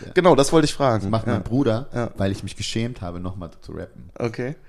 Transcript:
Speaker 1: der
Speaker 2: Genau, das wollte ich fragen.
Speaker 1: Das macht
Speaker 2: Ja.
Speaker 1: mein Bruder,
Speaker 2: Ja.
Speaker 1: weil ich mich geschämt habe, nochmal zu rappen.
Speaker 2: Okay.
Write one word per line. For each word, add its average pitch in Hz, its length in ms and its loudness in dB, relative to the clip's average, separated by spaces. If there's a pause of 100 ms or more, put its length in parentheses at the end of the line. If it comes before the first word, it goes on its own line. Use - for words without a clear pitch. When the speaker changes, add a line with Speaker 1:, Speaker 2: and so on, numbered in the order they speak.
Speaker 1:
der - 80 -14
Speaker 2:
Genau, 175 240 6
das 135 160 4
wollte 156 140 6
ich - 80 -4
fragen. 117 280 2
Speaker 1:
Das 98 80 -4
macht 110 160 0
Speaker 2:
Ja. 104 60 0
Speaker 1:
mein 95 100 0
Bruder, 120 500 0
Speaker 2:
Ja. 120 240 -2
Speaker 1:
weil 98 140 0
ich 92 140 -6
mich 95 120 -10
geschämt 113 440 -4
habe, 87 200 -8
nochmal 87 300 -8 (120)
zu - 100 -14
rappen. 82 460 -14
Speaker 2:
Okay. 123 360 -4 (140)